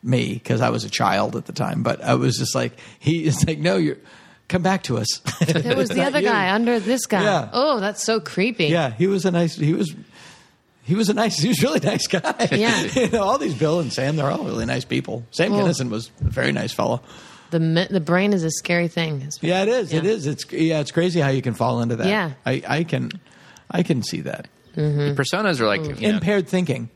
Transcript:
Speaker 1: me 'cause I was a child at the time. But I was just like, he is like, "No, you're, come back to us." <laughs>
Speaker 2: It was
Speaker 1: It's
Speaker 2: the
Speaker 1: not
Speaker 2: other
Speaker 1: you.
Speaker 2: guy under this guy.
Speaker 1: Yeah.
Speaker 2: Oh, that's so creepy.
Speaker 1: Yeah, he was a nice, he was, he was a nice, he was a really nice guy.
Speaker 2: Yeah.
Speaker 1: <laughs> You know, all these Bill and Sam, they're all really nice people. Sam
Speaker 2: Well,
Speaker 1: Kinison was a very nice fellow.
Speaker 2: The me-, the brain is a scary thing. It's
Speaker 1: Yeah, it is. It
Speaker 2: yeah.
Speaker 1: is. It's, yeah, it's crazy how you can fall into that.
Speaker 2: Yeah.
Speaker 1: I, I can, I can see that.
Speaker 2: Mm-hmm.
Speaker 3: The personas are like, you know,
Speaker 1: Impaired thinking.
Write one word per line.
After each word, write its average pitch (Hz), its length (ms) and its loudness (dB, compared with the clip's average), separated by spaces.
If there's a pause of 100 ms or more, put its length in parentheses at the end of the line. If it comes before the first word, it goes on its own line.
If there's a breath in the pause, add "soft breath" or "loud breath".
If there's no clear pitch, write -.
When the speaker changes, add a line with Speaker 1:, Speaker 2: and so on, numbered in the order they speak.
Speaker 1:
me 123 340 0
'cause 117 200 -2
I 117 100 2
was 117 140 -2
a 104 60 -10
child 104 480 0
at - 80 -8
the - 80 -14
time. - 300 -2
But - 200 -2
I 127 120 2
was 127 220 2
just 123 160 -4
like, 123 200 -2 (260 loud breath)
he 160 240 0
is - 240 2
like, 160 120 -2
"No, 180 180 2
you're, 156 180 0 (540 loud breath)
come 180 120 0
back 185 220 2
to 120 140 -2
us." - 240 -4 (100)
<laughs> - 160 -4
Speaker 2:
It 165 300 0
was 262 80 2
Speaker 1:
It's - 60 -4
Speaker 2:
the - 100 -2
Speaker 1:
not - 60 2
Speaker 2:
other 277 120 0
Speaker 1:
you. 302 80 2
Speaker 2:
guy 202 260 2
under 233 280 2
this 233 240 0
guy. 196 180 2
Speaker 1:
Yeah. 165 300 2
Speaker 2:
Oh, 269 260 2
that's 202 240 -4
so 220 160 0
creepy. 190 460 -2
Speaker 1:
Yeah, 151 240 2
he 123 180 0
was 196 160 0
a 185 80 2
nice, 170 240 2
he 156 180 2
was, 165 220 -2 (880 loud breath)
he 139 120 0
was 214 120 2
a 208 60 2
nice, 220 260 0
he 151 80 2
was 190 160 2
a 247 40 4
really 302 120 2
nice - 280 0
guy. - 440 0
Speaker 2:
Yeah. 208 320 2
Speaker 1:
<laughs> - 120 -4
You 240 160 2
know, 220 120 2
all 220 140 2
these 240 160 -2
Bill 156 260 2
and 143 140 -4
Sam, 139 240 -2
they're 143 120 0
all - 140 -2
really 113 220 -4
nice 123 180 -2
people. 127 480 -4
Sam 196 220 0
Speaker 2:
Well, 202 120 4
Speaker 1:
Kinison 135 240 0
was 113 300 -6
a - 100 -2
very 127 220 0
nice 120 220 -2
fellow. 113 280 0 (500 loud breath)
Speaker 2:
The 165 100 0
me-, 165 280 2
the 185 120 0
brain 185 320 2
is 180 100 0
a 160 80 0
scary 175 380 0
thing. 156 320 -4
It's 147 200 -10
Speaker 1:
Yeah, 180 220 2
it 208 60 2
is. 220 240 0
It 160 100 0
Speaker 2:
yeah. 196 60 2
Speaker 1:
is. 196 180 -2
It's, - 240 -6
yeah, 160 300 0
it's 135 100 -4
crazy 170 300 2
how 139 80 4
you 135 120 2
can 123 120 -2
fall 120 280 0
into 117 140 0
that. 113 120 0
Speaker 2:
Yeah. 190 240 0 (140)
Speaker 1:
I, 131 220 -2
I 147 160 0
can, 127 260 -2 (640 loud breath)
I 175 120 2
can 127 200 0
see - 180 -6
that. - 280 -8 (260)
Speaker 2:
Mm-hmm. 147 400 0
Speaker 3:
The 139 80 0
personas 175 380 0
are 110 60 4
like, 98 160 0 (180)
you 196 100 2
know, 214 60 2
Speaker 1:
Impaired 190 320 0
thinking. 143 460 0